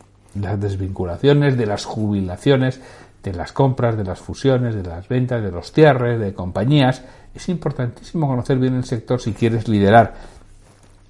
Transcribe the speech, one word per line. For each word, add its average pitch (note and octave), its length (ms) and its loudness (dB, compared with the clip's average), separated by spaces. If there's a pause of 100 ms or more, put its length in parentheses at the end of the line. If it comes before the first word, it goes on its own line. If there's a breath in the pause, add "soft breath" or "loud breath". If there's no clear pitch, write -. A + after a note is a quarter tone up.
(360)
las G2+ 240 -4
desvinculaciones, G2 1000 0
de A#2+ 80 0
las G#2 200 -4
jubilaciones, G#2+ 920 0 (440 loud breath)
de G2 100 -8
las F2 180 -8
compras, B2 460 0
de G#2 60 -4
las F#2 160 -6
fusiones, B2 560 -2
de G2 80 -6
las F2 240 -12
ventas, B2 360 -2
de G2 80 -4
los F2 200 -10
cierres, B2 480 4
de G2 140 -4
compañías. B2+ 720 2 (300 loud breath)
Es - 160 -12
importantísimo D3+ 800 -4
conocer C3 300 0
bien B2+ 180 0
el B2 80 -2
sector B2 360 -4
si A2 140 -4
quieres A2+ 340 0
liderar, G#2 460 6 (960 loud breath)